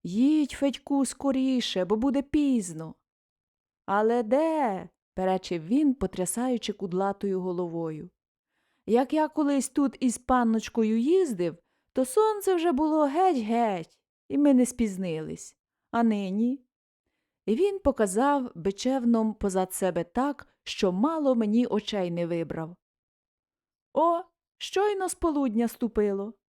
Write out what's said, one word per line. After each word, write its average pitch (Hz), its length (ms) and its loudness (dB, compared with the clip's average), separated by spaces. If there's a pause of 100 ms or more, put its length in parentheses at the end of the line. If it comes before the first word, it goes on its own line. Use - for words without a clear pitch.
"Їдь, 262 480 2
Федьку, 277 540 -2
скоріше, 262 800 0
бо 208 100 0
буде 269 260 0
пізно". 214 760 -2 (880)
"Але 220 380 2
де?" — 254 680 0 (260)
перечив 185 500 -2
він, 262 280 2
потрясаючи 220 800 -4
кудлатою 190 680 -2
головою. 170 680 -6 (760)
"Як 247 280 2
я 311 140 2
колись 285 420 0
тут 277 300 0
із 247 180 0
панночкою 226 840 0
їздив, 240 580 0 (360)
то 262 120 0
сонце 415 500 0
вже 339 160 0
було 302 360 2
геть-геть, 233 920 0 (300)
і 277 80 -2
ми 285 160 6
не 247 120 6
спізнились. 180 920 -6 (360)
А 233 120 2
нині?" 214 580 0 (840)
І 214 100 2
він 392 240 0
показав 254 760 0
бичевном 220 800 0
позад 185 400 -2
себе 175 300 -2
так, - 440 -4 (160)
що - 280 -2
мало 277 440 0
мені 226 300 2
очей 196 460 -4
не 170 160 -2
вибрав. 165 480 -6 (1160)
"О, 339 280 2 (360)
щойно 392 520 -2
з - 60 -6
полудня 269 520 0
ступило". 208 680 -2 (160)